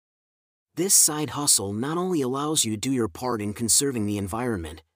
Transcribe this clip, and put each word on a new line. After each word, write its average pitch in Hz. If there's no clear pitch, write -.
This 190
side 151
hustle 117
not 139
only 180
allows 143
you 110
to 107
do 131
your 120
part 113
in 104
conserving 120
the 104
environment, 98